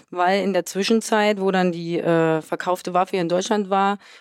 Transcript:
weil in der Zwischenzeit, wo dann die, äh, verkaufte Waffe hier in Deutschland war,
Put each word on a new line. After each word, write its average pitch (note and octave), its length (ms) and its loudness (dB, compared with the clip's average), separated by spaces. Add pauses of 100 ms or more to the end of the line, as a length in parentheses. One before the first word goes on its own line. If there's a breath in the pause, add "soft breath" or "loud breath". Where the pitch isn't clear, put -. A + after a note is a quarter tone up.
(120 loud breath)
weil F3+ 320 2
in G3 80 -2
der F3 140 0
Zwischenzeit, G#3+ 720 0
wo F#3+ 120 0
dann F#3 200 2
die, E3+ 280 -4
äh, E3 420 2
verkaufte F3+ 520 -4
Waffe F3+ 180 0
hier F#3+ 100 -2
in E3+ 80 -2
Deutschland F#3+ 400 -2
war, G3 280 0 (240 loud breath)